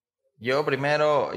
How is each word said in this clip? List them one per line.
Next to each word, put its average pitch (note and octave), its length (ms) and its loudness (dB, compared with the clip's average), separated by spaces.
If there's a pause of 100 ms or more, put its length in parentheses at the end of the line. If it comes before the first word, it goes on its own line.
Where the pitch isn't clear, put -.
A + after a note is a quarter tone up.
(420)
yo C3+ 240 0
primero, D3 720 0